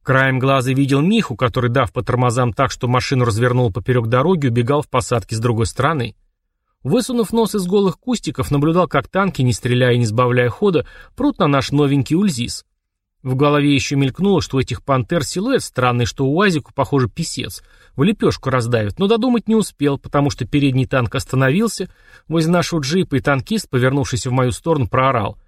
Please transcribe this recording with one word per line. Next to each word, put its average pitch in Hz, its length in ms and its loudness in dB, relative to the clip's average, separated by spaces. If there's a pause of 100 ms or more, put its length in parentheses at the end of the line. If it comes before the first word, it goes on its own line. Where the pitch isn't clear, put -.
Краем 131 380 0
глаза 135 320 0
видел 135 300 2
Миху, 190 340 0
который, 123 340 0
дав 123 220 0
по 127 100 -4
тормозам 120 520 0
так, 135 180 -2
что - 160 -6
машину 123 380 0
развернул 120 460 2
поперек 117 360 0
дороги, 143 400 2
убегал 123 340 0
в - 80 -12
посадке 117 460 -2
с 110 40 -4
другой 113 260 0
стороны. 135 500 -4 (680)
Высунув 226 520 -2
нос 226 220 0
из 185 120 -2
голых 196 320 2
кустиков, 185 520 -4
наблюдал, 160 360 2
как - 220 -2
танки, 185 320 -2
не 123 100 2
стреляя 123 420 2
и 120 40 4
не 120 80 2
сбавляя 123 440 2
хода, 170 380 0 (280)
прут 285 220 0
на 175 100 2
наш 139 240 0
новенький 143 440 2
Ульзис. 156 500 -2 (560)
В 127 140 -4
голове 143 400 4
еще 139 220 0
мелькнуло, 160 440 2
что - 140 -6
у 131 60 2
этих 120 200 -6
пантер 139 440 -2
силуэт 233 360 -2
странный, - 440 0
что 139 200 -4
УАЗику, 160 480 0
похоже, 131 360 0
писец. - 520 -10 (360)
В 131 60 2
лепешку 190 460 0
раздавит, 117 480 0
но 196 100 0
додумать 233 420 0
не 220 60 4
успел, 143 440 0
потому 143 300 0
что - 160 -6
передний 135 400 0
танк 127 280 -2
остановился 139 760 0 (400)
возле 160 200 0
нашего 175 300 0
джипа, 147 360 -2
и 127 40 2
танкист, 143 500 -2
повернувшись 131 560 0
в 127 60 -4
мою 127 220 0
сторону, 151 340 -2
проорал: 127 500 0 (100)